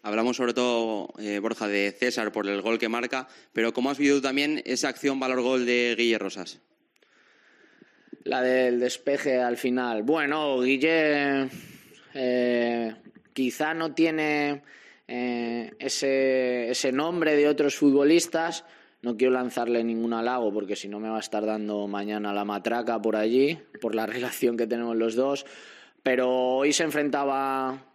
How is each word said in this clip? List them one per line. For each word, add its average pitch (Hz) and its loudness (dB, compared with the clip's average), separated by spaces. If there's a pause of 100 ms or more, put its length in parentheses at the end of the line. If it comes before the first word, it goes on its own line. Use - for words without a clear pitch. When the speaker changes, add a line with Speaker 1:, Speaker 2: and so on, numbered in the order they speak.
Speaker 1:
Hablamos 113 0
sobre 123 0
todo, 117 0 (100)
eh, 104 -4
Borja, 110 -4
de 101 0
César 120 -2
por 101 -2
el 101 -2
gol 113 0
que 110 -2
marca, 123 -4 (240)
pero 113 0
¿cómo 127 -2
has 139 -2
vivido 143 4
también 139 -2
esa 131 -2
acción 135 -2
valor 127 0
gol 127 2
de 120 2
Guille 113 4
Rosas? 95 -8 (1700)
Speaker 2:
La 131 0
del 127 4
despeje 131 0
al 120 0
final. 123 -2
Bueno, 147 0
Guille, 143 2 (680)
eh, 120 0 (380)
quizá 143 -2
no 165 -4
tiene, 151 2 (460)
eh, 120 -4
ese, 131 0
ese 127 -2
nombre 156 0
de 147 6
otros 143 2
futbolistas. 160 4 (380)
No 120 -4
quiero 127 4
lanzarle 120 0
ningún 117 -2
halago 117 0
porque 101 -4
si - -10
no 104 -8
me 110 -6
va 110 -4
a 110 -2
estar 107 -4
dando 104 -2
mañana 104 -4
la 101 -2
matraca 110 -2
por 110 0
allí, 131 2 (220)
por 110 -2
la 110 -2
<laughs> - -
relación 120 -2
que 113 0
tenemos 117 -2
los 113 0
dos. 139 0 (600)
Pero 127 2
hoy 127 2
se 165 2
enfrentaba 135 -2